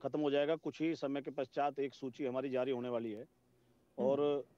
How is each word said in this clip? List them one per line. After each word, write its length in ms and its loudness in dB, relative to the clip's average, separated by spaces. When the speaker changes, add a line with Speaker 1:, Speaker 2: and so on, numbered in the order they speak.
Speaker 1:
खत्म 160 -2
हो 120 2
जाएगा। 240 4
कुछ 260 -4
ही 140 2
समय 260 -2
के 100 -6
पश्चात 480 -2
एक 140 -2
सूची 320 -6
हमारी 240 -2
जारी 220 0
होने 180 -2
वाली 220 -2
है 120 -8
Speaker 2:
हम्म। 880 -6
Speaker 1:
और 360 2